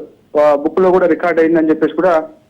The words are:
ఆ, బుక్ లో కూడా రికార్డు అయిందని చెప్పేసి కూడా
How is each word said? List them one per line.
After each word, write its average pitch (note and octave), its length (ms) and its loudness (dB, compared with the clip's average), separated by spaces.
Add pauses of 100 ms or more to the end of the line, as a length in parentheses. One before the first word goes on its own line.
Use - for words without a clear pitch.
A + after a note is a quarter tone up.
(400)
ఆ, D3 160 4
బుక్ D#3 240 -4
లో F#3 120 2
కూడా F3+ 160 2
రికార్డు D#3+ 340 -2
అయిందని D#3+ 280 0
చెప్పేసి D#3 240 -2
కూడా E3 340 0 (220)